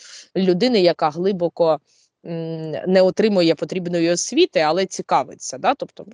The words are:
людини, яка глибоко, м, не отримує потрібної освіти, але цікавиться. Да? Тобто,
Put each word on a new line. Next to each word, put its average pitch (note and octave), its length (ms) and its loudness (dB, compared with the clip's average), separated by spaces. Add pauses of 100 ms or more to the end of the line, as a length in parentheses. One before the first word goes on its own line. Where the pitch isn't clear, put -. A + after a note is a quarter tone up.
(360)
людини, F#3+ 440 2
яка E3 300 2
глибоко, E3+ 680 -2 (460)
м, D#3+ 460 -8 (160)
не F#3 140 6
отримує F#3 540 2
потрібної E3+ 560 -2
освіти, A#3+ 480 0
але E3 260 0
цікавиться. - 720 -4
Да? F#3 160 0
Тобто, - 400 -14